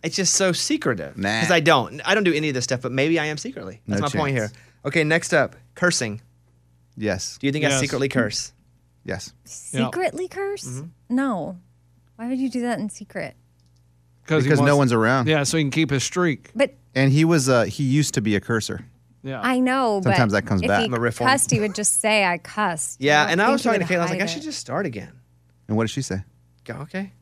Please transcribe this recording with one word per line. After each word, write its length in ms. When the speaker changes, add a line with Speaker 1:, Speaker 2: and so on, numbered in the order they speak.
Speaker 1:
it's 120
just 200
so 180
secretive. 640
Speaker 2:
Nah. 240
Speaker 1:
'Cause 100
I 80
don't. 480
I 80
don't 80
do 100
any 140
of 60
this 100
stuff, 180
but 120
maybe 260
I 60
am 120
secretly. 520
That's 120
Speaker 2:
No 60
Speaker 1:
my 140
point 160
here. 100
Speaker 2:
chance. 60
Speaker 1:
Okay, 180
next 300
up, 240
cursing. 460
Speaker 2:
Yes. 460
Speaker 1:
Do 60
you 60
think 120
I 40
Speaker 3:
Yes. 120
Speaker 1:
secretly 260
curse? 460
Speaker 2:
Yes. 300
Speaker 3:
Yeah. 120
Speaker 4:
Secretly 440
curse? 340
Speaker 1:
Mm-hmm. 220
Speaker 4:
No. 480
Why 140
would 100
you 100
do 120
that 180
in 100
secret? 460
Speaker 3:
'Cause 160
he 60
Speaker 2:
Because 120
no 160
Speaker 3:
wants 0
Speaker 2:
one's 160
around. 340
Speaker 3:
Yeah, 160
so 140
he 80
can 60
keep 180
his 160
streak. 500
Speaker 4:
But 200
Speaker 2:
And 160
he 140
was, 240
uh, 140
he 200
used 300
to 80
be 140
a 40
cursor. 460
Speaker 3:
Yeah. 200
Speaker 4:
I 160
know, 440
Speaker 2:
Sometimes 280
Speaker 4:
but 100
Speaker 2:
that 60
comes 140
Speaker 4:
if 80
Speaker 2:
back. 100
Speaker 4:
he 60
Speaker 1:
I'm 80
a 60
reform- 320
Speaker 4:
cussed, 200
he 80
would 160
just 240
say, 240
"I 140
cussed." 640
Speaker 1:
Yeah, 200
Speaker 4:
I 20
don't 100
Speaker 1:
and 80
I 100
was 120
Speaker 4:
think 100
he 60
Speaker 1:
talking 80
to 60
Speaker 4:
would 40
Speaker 1:
Caitlin. 20
I 40
was 80
like, 80
Speaker 4:
hide 100
Speaker 1:
"I 20
should 120
Speaker 4:
it. 20
Speaker 1:
just 140
start 260
again." 260
Speaker 2:
And 80
what 100
did 40
she 140
say? 200
Speaker 1:
Go, 180
"Okay. 280